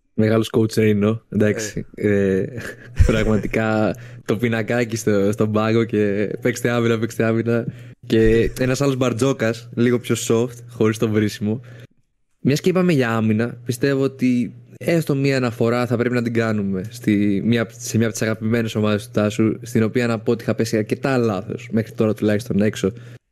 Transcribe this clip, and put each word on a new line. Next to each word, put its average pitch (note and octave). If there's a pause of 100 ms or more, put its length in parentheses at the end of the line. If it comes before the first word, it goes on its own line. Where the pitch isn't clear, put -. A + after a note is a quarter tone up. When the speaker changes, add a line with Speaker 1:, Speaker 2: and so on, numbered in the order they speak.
(180)
Speaker 1:
Μεγάλος A2
coach A2+
Ρίνο, G#2+
εντάξει. G#2
Speaker 2:
Ε. G2
Speaker 1:
Ε, G2 (280)
<laughs> -
πραγματικά A2 (280)
το A2+
πινακάκι A2+
στο, G#2
στον G#2+
πάγκο A2
και G#2 (100)
«παίξτε B2
άμυνα, A#2
παίξτε A2+
άμυνα». A2+ (400)
Και A2+
ένας B2+
άλλος C#3
Μπαρτζόκας, A#2+
λίγο A#2+
πιο A#2+ (140)
soft, B2 (140)
χωρίς A2
το A#2
βρίσιμο. G#2+ (800)
Μιας C#3
και -
είπαμε F3+
για B2+
άμυνα, A2+
πιστεύω C3+
ότι B2+ (260)
έστω D#3+
μία C#3
αναφορά A#2+
θα A#2+
πρέπει A#2+
να A#2+
την A#2
κάνουμε G#2
στη, G2+
μία, A#2
σε -
μία A2+
από G#2+
τις -
αγαπημένες A2
ομάδες G#2+
του -
Τάσου, G#2+
στην -
οποία A#2+
να A2+
πω A2+
ότι A#2
είχα A2+
πέσει A#2
αρκετά C3
λάθος A2
μέχρι G#2+
τώρα A2
τουλάχιστον G#2
έξω G2 (400)